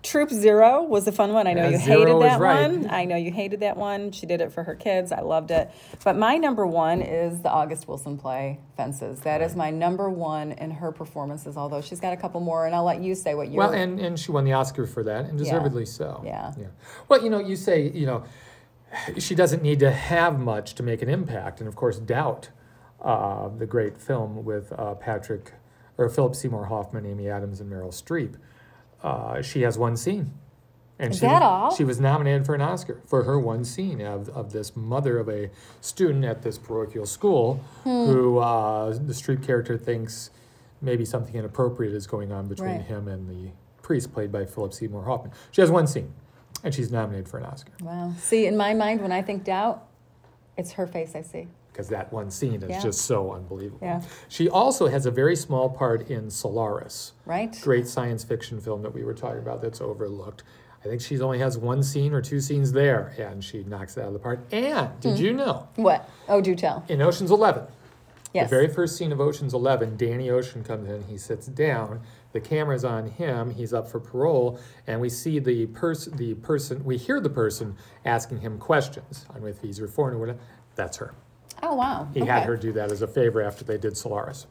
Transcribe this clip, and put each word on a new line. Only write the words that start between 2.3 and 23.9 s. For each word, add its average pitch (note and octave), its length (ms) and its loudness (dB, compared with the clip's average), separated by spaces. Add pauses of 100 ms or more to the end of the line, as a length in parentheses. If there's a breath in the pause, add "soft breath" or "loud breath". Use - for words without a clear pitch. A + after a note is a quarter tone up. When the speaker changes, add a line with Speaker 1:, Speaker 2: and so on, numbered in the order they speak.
Speaker 2:
right. D4 280 6
Speaker 1:
one. D#4+ 200 0
I F3+ 160 0
know F3 100 0
you E3+ 160 0
hated G3 300 -4
that G3+ 160 0
one. G3+ 340 -4
She F#3+ 140 -12
did E3+ 160 0
it D#3 100 -2
for E3+ 140 -6
her D#3+ 100 -8
kids. F#3 380 0
I - 80 -4
loved D#3+ 300 0
it. D#3+ 200 2 (320 loud breath)
But F#3+ 140 4
my A3+ 180 4
number B3+ 320 2
one E3 340 2
is E3+ 420 -2
the - 60 2
August D3+ 380 0
Wilson C#3+ 300 -8
play, C3+ 420 -6 (160)
Fences. C3 460 -6
That D#3 200 0
is E3 100 0
Speaker 2:
Right. F3 60 -6
Speaker 1:
my D#3 140 0
number F3+ 380 0
one D#3 420 -4
in D#3+ 200 -8
her D#3+ 200 -6
performances, D3 640 -10
although D3 260 -4
she's F3 200 -10
got F#3 100 0
a F3+ 60 -4
couple F3+ 240 -6
more, E3 240 0
and E3 100 0
I'll E3+ 80 2
let E3+ 180 2
you F#3 140 -2
say D#3+ 200 -2
what D3 120 -4
your E3 120 0
Speaker 2:
Well, G3+ 120 6
and, F#3 300 0
and E3+ 180 -2
she E3 140 -4
won C#3 100 4
the C3+ 100 4
Oscar C3 320 0
for A2+ 180 -6
that, G#2+ 220 -2
and D3 140 -4
Speaker 1:
Yeah. D3+ 60 0
Speaker 2:
deservedly C#3+ 400 0
so. - 400 -8
Speaker 1:
Yeah. G#1 340 -8
Speaker 2:
Yeah. G2+ 60 -12 (420 loud breath)
Well, C4 160 8
you A3+ 60 0
know, G#3 100 2
you F#3+ 160 -2
say, D#3 340 2
you C#3+ 160 -2
know, B2 180 -2 (920 loud breath)
she - 160 -4
doesn't D#3+ 300 4
need D3 160 4
to C#3 120 8
have E3+ 480 2
much G#2+ 360 -2
to B2 80 -6
make A#2 180 -2
an A#2+ 80 -2
impact, B2 520 -2
and A2 80 -8
of G#2+ 80 -12
course, A2 220 0
Doubt, B2 500 -2 (520 soft breath)
uh, G2+ 480 0
the A2+ 180 -6
great G#2+ 300 0